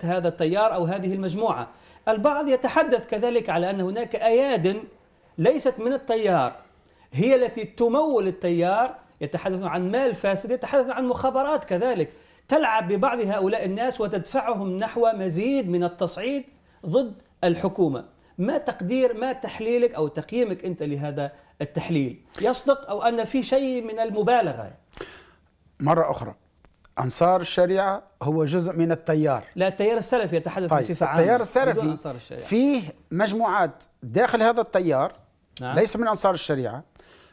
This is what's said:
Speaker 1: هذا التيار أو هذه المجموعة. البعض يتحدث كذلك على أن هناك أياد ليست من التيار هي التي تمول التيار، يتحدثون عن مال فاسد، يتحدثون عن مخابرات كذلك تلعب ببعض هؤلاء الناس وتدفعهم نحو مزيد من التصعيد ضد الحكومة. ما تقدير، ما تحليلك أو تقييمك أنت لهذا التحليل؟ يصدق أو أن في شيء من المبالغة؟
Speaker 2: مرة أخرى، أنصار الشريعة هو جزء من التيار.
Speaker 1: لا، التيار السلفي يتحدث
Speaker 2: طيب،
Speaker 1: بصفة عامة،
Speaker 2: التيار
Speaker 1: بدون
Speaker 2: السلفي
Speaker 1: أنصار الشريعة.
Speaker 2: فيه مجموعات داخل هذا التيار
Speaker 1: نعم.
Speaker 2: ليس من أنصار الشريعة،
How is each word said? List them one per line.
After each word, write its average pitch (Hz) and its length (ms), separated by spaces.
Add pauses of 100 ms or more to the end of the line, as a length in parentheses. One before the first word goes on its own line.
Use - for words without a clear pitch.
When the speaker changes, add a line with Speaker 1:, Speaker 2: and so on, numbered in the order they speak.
Speaker 1:
هذا 175 240
التيار 175 460
أو 175 120
هذه 180 280
المجموعة. 185 540 (400)
البعض 277 420
يتحدث 262 580
كذلك 233 420
على 175 200
أن 196 120
هناك 208 340
أياد 226 680 (540)
ليست 247 420
من 240 140
التيار 208 640 (560)
هي 226 240
التي 233 280
تمول 233 640
التيار، 185 680 (260)
يتحدثون 185 460
عن 180 240
مال 247 240
فاسد، 196 360
يتحدثون 254 400
عن 254 160
مخابرات 262 560
كذلك 190 500 (340)
تلعب 220 460
ببعض 240 260
هؤلاء 202 460
الناس 226 360
وتدفعهم 202 760
نحو 226 360
مزيد 196 560
من 175 140
التصعيد 208 600 (420)
ضد 214 360 (220)
الحكومة. 170 600 (320)
ما 254 200
تقدير، 247 560
ما 247 200
تحليلك 233 600
أو 156 140
تقييمك 190 580
أنت 175 180
لهذا 143 480 (300)
التحليل؟ 147 640 (160)
يصدق 262 480
أو 208 120
أن 226 220
في 233 200
شيء 262 400
من 220 160
المبالغة؟ 202 720 (1080)
Speaker 2:
مرة 151 320
أخرى، 98 240 (640)
أنصار 170 420
الشريعة 190 640 (200)
هو 156 220
جزء 170 280
من 165 180
التيار. 156 520 (120)
Speaker 1:
لا، 185 120
التيار 208 300
السلفي 208 380
يتحدث 170 340
Speaker 2:
طيب، 156 100
Speaker 1:
بصفة 160 260
عامة، 147 140
Speaker 2:
التيار 208 180
Speaker 1:
بدون 240 40
Speaker 2:
السلفي 247 400
Speaker 1:
أنصار 151 340
الشريعة. 123 300
Speaker 2:
فيه 254 380 (280)
مجموعات 196 720 (200)
داخل 190 400
هذا 233 180
التيار 170 520 (480)
Speaker 1:
نعم. 127 140
Speaker 2:
ليس 208 200
من 226 120
أنصار 196 260
الشريعة، 135 500 (500)